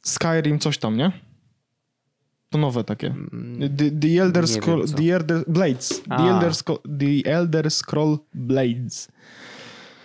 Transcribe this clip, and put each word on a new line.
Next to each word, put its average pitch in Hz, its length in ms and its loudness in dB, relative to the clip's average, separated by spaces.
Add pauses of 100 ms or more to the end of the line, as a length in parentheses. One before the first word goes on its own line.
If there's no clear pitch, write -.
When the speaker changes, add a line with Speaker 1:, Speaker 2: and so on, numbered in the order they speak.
Speaker 1:
Skyrim 156 560 0
coś 147 180 0
tam, 110 200 -2
nie? 165 140 2 (1400)
To 151 80 -2
nowe 123 260 0
takie. - 240 -6
Speaker 2:
Mm, 120 520 -10 (180)
Speaker 1:
The, 147 140 2
The 156 320 2
Elder 175 200 4
Speaker 2:
nie 165 100 0
wiem 110 100 -2
Speaker 1:
Scroll-, 170 240 2
Speaker 2:
co. 147 100 -4
Speaker 1:
The 170 180 2
Elder, 165 320 0
Blades. 160 560 0
The 131 120 -6
Speaker 2:
A. 156 140 4
Speaker 1:
Elder 170 220 4
Scro-, - 300 -4 (180)
The 143 320 2
Elder 160 400 2
Scroll 151 460 0 (160)
Blades. 127 760 -2 (960)